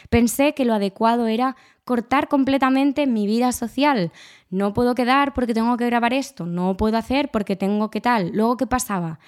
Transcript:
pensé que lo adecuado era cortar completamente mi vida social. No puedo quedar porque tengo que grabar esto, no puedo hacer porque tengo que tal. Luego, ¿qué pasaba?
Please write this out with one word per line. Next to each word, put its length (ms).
pensé 440
que 120
lo 80
adecuado 540
era 280
cortar 420
completamente 800
mi 180
vida 260
social. 600
No 220
puedo 200
quedar 400
porque 220
tengo 200
que 120
grabar 260
esto, 320
no 320
puedo 200
hacer 340
porque 240
tengo 340
que 100
tal. 340
Luego, 240
¿qué 100
pasaba? 600